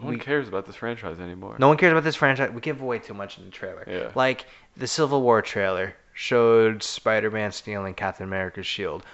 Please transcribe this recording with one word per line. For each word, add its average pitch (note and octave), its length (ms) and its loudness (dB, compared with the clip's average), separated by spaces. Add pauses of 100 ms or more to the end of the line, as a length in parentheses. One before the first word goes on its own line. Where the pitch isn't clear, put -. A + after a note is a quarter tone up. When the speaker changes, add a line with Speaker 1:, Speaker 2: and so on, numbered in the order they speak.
Speaker 1:
No B2+ 60 -10
one B2 80 -4
Speaker 2:
we A#2 60 -6
Speaker 1:
cares C#3 280 -4
about F#2+ 160 -6
this G2+ 100 -16
franchise A2 460 -8
anymore. F#2 380 -12
Speaker 2:
No C3 100 8
one D3+ 80 8
cares F3 160 6
about D#3+ 120 2
this D#3 120 0
franchise. C3+ 340 2
We A#2 120 -10
give D3 180 -6
away B2 180 -4
too - 140 -14
much G2+ 240 -12
in F#2+ 80 -20
the F#2+ 60 -20
trailer. F#2 360 -14
Speaker 1:
Yeah. G2 280 -6
Speaker 2:
Like, C3 320 0 (320)
the B2+ 80 -6
Civil C#3+ 340 2
War A#2+ 220 6
trailer F#2+ 520 -2 (200)
showed A2+ 680 4
Spider-Man G#2+ 680 -2
stealing G2 400 -8
Captain F#2+ 320 -6
America's F#2+ 420 -6
shield. F2 480 -6